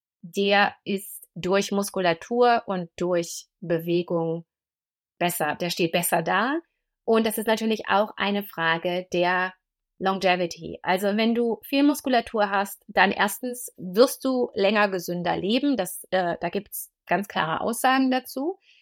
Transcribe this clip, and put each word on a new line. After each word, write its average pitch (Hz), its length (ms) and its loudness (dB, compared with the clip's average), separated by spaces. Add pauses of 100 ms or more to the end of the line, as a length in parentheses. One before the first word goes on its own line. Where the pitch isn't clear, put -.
(220)
Der 202 520 2 (100)
ist - 500 -8
durch 185 380 0
Muskulatur 202 920 2
und 180 300 -4
durch 175 500 -2 (140)
Bewegung 170 840 -2 (720)
besser, 170 380 -2
der 175 120 -4
steht 170 240 -2
besser 175 300 0
da. 214 380 0 (440)
Und 226 220 2
das 214 100 -2
ist 214 100 -4
natürlich 220 420 0
auch 208 280 2
eine 202 260 0
Frage 170 680 -2
der 180 400 2 (460)
Longevity. 180 840 0
Also 196 340 2
wenn 226 180 2
du 233 280 -2
viel 277 200 0
Muskulatur 240 680 2
hast, 202 380 -2
dann 196 240 4
erstens - 640 -4
wirst 196 480 2
du 254 300 0
länger 208 340 2
gesünder 175 480 -2
leben. 247 400 0
Das, - 340 -6
äh, 180 300 0
da 170 80 -4
gibt's - 420 -8 (160)
ganz 185 220 0
klare 160 320 -2
Aussagen 254 500 2
dazu. 262 480 -4 (240)